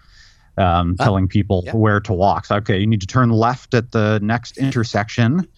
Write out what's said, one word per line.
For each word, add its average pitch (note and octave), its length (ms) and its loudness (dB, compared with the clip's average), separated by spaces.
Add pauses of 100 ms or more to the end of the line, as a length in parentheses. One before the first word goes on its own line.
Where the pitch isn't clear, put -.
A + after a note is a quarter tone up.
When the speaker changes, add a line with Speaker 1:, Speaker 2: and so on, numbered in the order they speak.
(580)
Speaker 1:
um, F2 420 0
Speaker 2:
Ah, C3 60 -2
Speaker 1:
telling F#2+ 240 2
people G2 360 0
Speaker 2:
yeah. - 80 -8
Speaker 1:
where G#2+ 280 2
to - 120 -4
walk. F2+ 340 0
So, G#2 100 0
okay, G#2 220 -2
you G#2 80 0
need A2 140 0
to F#2 60 -8
turn B2+ 220 2
left A#2 440 0
at A#2 180 0
the G#2+ 300 0
next A2+ 360 -4
intersection B2 920 -2 (100)